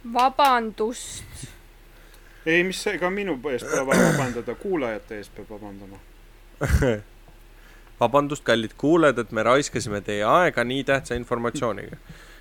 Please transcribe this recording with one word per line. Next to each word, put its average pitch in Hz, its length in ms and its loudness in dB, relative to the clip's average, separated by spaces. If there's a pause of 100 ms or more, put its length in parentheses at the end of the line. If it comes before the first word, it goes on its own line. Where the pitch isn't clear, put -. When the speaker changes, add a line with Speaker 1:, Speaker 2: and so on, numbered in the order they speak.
Speaker 1:
Vabandust. 240 1400 0 (1000)
Speaker 2:
Ei, 170 180 4
mis 185 160 -4
see, 202 200 -4
ka 180 100 0
minu 196 240 -4 (160)
eest 123 160 -4
pole 147 220 0
vaja 175 240 6
vabandada, 120 420 -2
kuulajate 113 640 -4
eest - 160 -16
peab 101 160 -16
vabandama. 98 480 -16 (640)
Speaker 3:
<laughs> 123 580 0 (840)
Vabandust, 143 460 0
kallid 113 320 0
kuulajad, 147 400 4
et 117 160 -4
me 110 80 0
raiskasime 117 640 2
teie 104 180 -2
aega 143 400 4
nii 127 220 -4
tähtsa 131 320 0
informatsiooniga. 117 800 -4 (420)